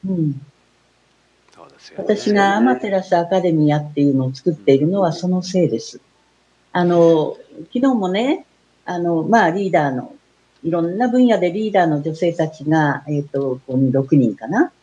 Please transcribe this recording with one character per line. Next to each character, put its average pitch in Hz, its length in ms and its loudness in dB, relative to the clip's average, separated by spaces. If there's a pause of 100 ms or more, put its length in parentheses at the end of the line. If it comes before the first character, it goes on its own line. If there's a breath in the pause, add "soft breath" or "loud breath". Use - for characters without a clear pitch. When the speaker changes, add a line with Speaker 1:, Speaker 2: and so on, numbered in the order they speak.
Speaker 1:
う 190 60 -4
ん。 151 280 -2 (1120)
Speaker 2:
そ 85 100 -20
う - 60 -20
で - 80 -20
す - 100 -20
よ - 100 -20
ね。 - 60 -10
Speaker 1:
私 208 300 0
が 196 220 2
ア 214 40 0
マ 247 160 2
テ 208 140 -6
ラ 190 120 0
ス 185 140 0
ア 170 80 2
カ 185 160 0
デ 175 120 0
ミ 151 200 2
ア 147 60 2
っ - 140 -8
て 143 100 -2
い 143 80 4
う 135 40 0
の 131 120 0
を 131 80 -6
作 - 180 -4
っ - 20 -2
て 139 200 2
い 135 40 4
る 147 100 0
の 196 120 0
は 170 120 2
そ - 140 -6
の 180 160 0
せ 185 220 0
い 143 60 0
で 113 100 -4
す。 - 200 -18 (720)
あ 180 120 0
の、 165 540 2 (340)
昨 240 80 -2
日 - 0 - (140)
も 190 160 -2
ね、 254 340 -2 (400)
あ 175 140 -6
の、 170 240 -2
ま 208 220 2
あ、 165 60 2
リ 190 200 -4
ー - 20 -6
ダ 151 180 0
ー 131 40 -6
の、 127 200 -10 (480)
い 165 80 -4
ろ 170 120 -2
ん 175 160 -4
な 247 100 0
分 254 180 4
野 220 120 4
で 175 140 0
リ 214 180 -4
ー - 20 -14
ダ 190 120 4
ー - 20 2
の 151 160 0
女 156 120 -6
性 170 180 -2
た 160 160 -2
ち - 160 -14
が、 151 440 0
え 147 120 -2
っ 143 40 -6
と、 135 420 -6
こ 135 60 -10
こ 127 60 -2
に 131 140 2
六 135 240 2
人 117 200 2
か 110 100 -14
な 240 260 -2 (100)